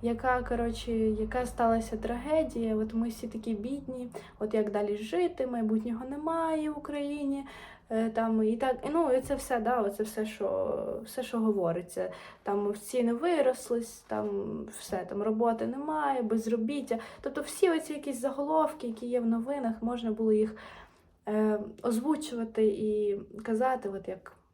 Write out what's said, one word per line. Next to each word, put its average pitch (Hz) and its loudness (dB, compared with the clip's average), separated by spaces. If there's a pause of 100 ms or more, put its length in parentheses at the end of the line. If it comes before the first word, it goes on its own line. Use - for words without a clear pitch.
яка, 247 2
коротше, 233 -2
яка 220 2
сталася 226 2
трагедія, 240 0
от 214 0
ми 226 0
всі 226 -8
такі 226 -4
бідні, 254 -6 (300)
от 214 -2
як 214 4
далі 208 0
жити, 330 0
майбутнього 226 0
немає 311 0
в 302 -6
Україні, 285 -4 (440)
е, 220 2
там, 220 2
і 220 4
так, 262 2 (180)
ну, 311 4
і 262 4
це 277 -2
все, 269 -2
да, 233 2
оце 202 0
все, 220 -2
що, 190 -2
все, 254 -6
що 233 -4
говориться, 180 0 (320)
там, 202 0
ціни 233 0
виросли, 254 2 (240)
там, 208 -2 (200)
все, 185 -4
там, 202 -4
роботи 226 2
немає, 285 0
безробіття, 226 0 (240)
тобто 285 -4
всі 359 4
оці 311 0
якісь 285 -6
заголовки, 285 0
які 226 -6
є 247 2
в 233 0
новинах, 226 0
можна 233 -2
було 220 4
їх, 214 4 (720)
е, 214 2 (220)
озвучувати 240 0
і 208 2 (240)
казати, 240 2
от 190 -8
як 190 -10 (200)